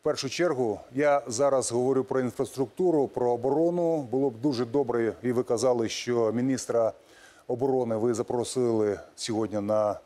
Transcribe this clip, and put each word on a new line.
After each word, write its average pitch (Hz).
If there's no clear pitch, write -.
в -
першу 139
чергу, 127
я 143
зараз 131
говорю 127
про 131
інфраструктуру, 131
про 123
оборону. 160
Було 131
б 113
дуже 123
добре, 117
і 123
ви 120
казали, 117
що 117
міністра 117
оборони 127
ви 117
запросили 113
сьогодні 107
на 104